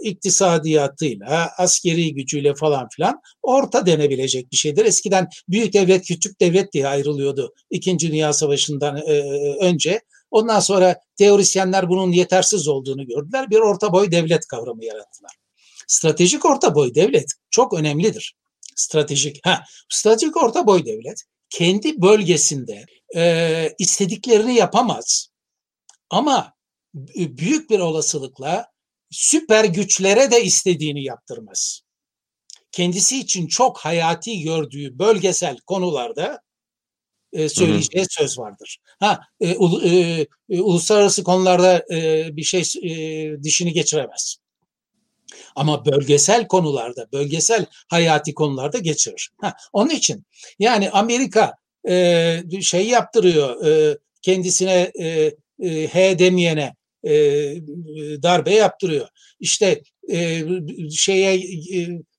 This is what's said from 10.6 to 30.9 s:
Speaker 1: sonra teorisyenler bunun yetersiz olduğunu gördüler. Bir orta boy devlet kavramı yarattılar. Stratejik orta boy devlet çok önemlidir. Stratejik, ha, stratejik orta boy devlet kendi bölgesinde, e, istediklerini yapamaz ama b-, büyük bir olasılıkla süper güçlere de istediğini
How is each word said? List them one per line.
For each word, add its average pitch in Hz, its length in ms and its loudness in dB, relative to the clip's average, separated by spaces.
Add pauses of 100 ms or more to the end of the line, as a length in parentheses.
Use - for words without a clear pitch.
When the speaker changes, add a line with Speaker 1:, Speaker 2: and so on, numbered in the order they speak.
Speaker 1:
sonra 185 400 2 (160)
teorisyenler 190 720 4
bunun 185 240 0
yetersiz 180 560 2
olduğunu 135 380 -4
gördüler. 190 440 -6
Bir 214 80 4
orta 208 340 2
boy 185 180 4
devlet 160 360 0
kavramı 113 380 -10
yarattılar. 107 480 -14 (540)
Stratejik 175 580 2
orta 269 300 2
boy 113 200 2
devlet 185 320 2 (240)
çok 240 240 0
önemlidir. 160 600 -2 (420)
Stratejik, 147 720 -2
ha, - 180 0 (240)
stratejik 226 480 0
orta 339 300 2
boy 185 180 4
devlet 117 380 -12 (280)
kendi 208 520 0
bölgesinde, 156 800 2 (320)
e, 165 600 0
istediklerini 220 760 0
yapamaz 208 720 0 (840)
ama 247 420 0 (420)
b-, 135 440 -8
büyük 269 320 -2
bir 214 80 2
olasılıkla 156 880 -4 (440)
süper 220 540 2
güçlere 202 640 2
de 233 140 4
istediğini 151 600 -2